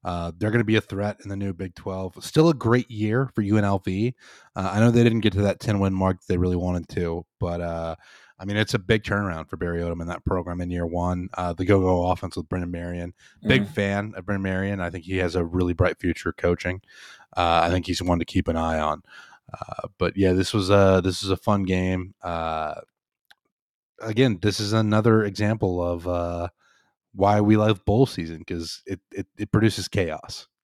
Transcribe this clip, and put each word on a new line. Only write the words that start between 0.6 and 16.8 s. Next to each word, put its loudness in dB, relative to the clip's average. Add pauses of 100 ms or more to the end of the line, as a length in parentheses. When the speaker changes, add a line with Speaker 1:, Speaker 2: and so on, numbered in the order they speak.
Speaker 1:
be 4
a 4
threat -6
in -12
the -6
new -4
Big -10
twelve. -8
Still 4
a 4
great 2
year 0
for -2
U 4
N 4
L 2
V. -2 (440)
Uh, -2
I 2
know 8
they 6
didn't 4
get 2
to 2
that 0
ten-win 0
mark 2 (100)
they 0
really 2
wanted -4
to, -6 (140)
but, -4
uh, -6 (420)
I -16
mean, -4
it's 0
a 0
big 0
turnaround -2
for -10
Barry -4
Odom -4
in -6
that -8
program -2
in -4
year -4
one. -2
Uh, -4
the -6
go-go 4
offense -4
with -10
Brennan -4
Marion. -8 (340)
Big 4
Speaker 2:
Mm-hmm. -8
Speaker 1:
fan -2
of -12
Brennan -2
Marion. -2
I -4
think -10
he -4
has 0
a 0
really 0
bright 0
future -2
coaching. -2 (560)